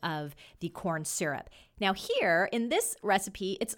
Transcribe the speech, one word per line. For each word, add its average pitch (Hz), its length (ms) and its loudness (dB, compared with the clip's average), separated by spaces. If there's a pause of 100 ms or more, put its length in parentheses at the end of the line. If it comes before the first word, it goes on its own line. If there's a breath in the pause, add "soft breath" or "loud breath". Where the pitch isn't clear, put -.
of 151 320 -4 (280 loud breath)
the 170 80 -4
corn 160 340 -4
syrup. 151 460 -4 (320 soft breath)
Now 196 120 2
here 190 600 2
in 233 160 0
this 359 340 2
recipe, 196 560 0
it's - 180 -4